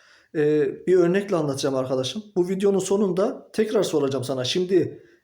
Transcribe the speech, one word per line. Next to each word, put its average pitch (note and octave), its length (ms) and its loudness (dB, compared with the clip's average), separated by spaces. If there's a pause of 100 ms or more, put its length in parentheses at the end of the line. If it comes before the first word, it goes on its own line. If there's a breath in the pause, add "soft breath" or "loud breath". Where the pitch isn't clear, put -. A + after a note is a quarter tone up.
(360 loud breath)
E, D3+ 320 2 (200)
bir F3+ 100 6
örnekle F#3 380 2
anlatacağım C#3+ 400 -2
arkadaşım. C3 480 -2 (120)
Bu F3+ 140 2
videonun G3 300 2
sonunda G3+ 760 -2
tekrar G#3+ 300 0
soracağım C3+ 400 0
sana. B2+ 200 -4
Şimdi F3+ 600 0 (200 loud breath)